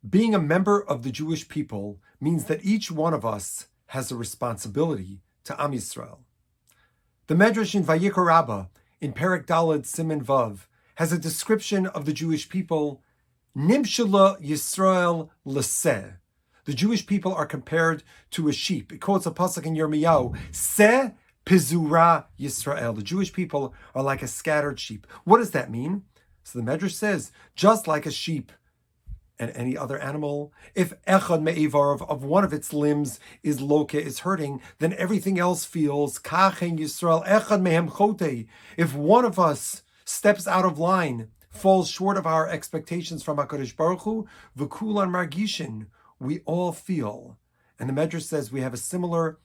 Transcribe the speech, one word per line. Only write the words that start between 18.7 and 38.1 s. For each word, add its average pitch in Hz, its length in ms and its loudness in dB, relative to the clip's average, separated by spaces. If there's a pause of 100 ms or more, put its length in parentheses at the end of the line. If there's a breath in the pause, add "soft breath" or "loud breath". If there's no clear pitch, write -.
It - 80 -16
quotes 190 260 0
a 165 40 -2
pasuk 175 360 -4
in 160 80 -2
Yirmiyahu, 151 640 2 (160 loud breath)
Se 233 600 4 (320 soft breath)
Pizura 165 840 4 (120)
Yisrael. 135 560 -4
The 107 80 -8
Jewish 175 300 -2
people 147 420 -4 (200 loud breath)
are 131 80 -2
like 135 200 -2
a 131 60 -8
scattered 143 500 -2
sheep. - 280 -12 (180 loud breath)
What 202 140 8
does 233 140 0
that 131 180 -2
mean? 147 340 -4 (400)
So - 140 -12
the 117 60 -6
Medrash 160 280 -2
says, 196 400 -4 (220 soft breath)
just 214 340 4
like 151 180 -2
a 160 40 -4
sheep - 420 -6 (880)
and 117 140 -6
any 127 220 -4
other 139 220 -6
animal, 147 540 -6 (220 loud breath)
if 175 180 0 (120)
echad 180 380 4
me'ivarov, 147 680 2
of 139 160 -4
one 165 180 4
of 175 100 0
its 151 200 -8
limbs 147 480 0 (240 loud breath)
is 143 160 0
loke, 147 340 2
is 135 260 -4
hurting, 147 400 -4 (200 loud breath)
then 160 140 0
everything 190 440 0
else 175 260 0
feels, 147 540 0
kachen 180 580 0
Yisrael, 160 480 0
echad 208 380 4
mehem 170 260 2
chote. 156 580 0 (300 loud breath)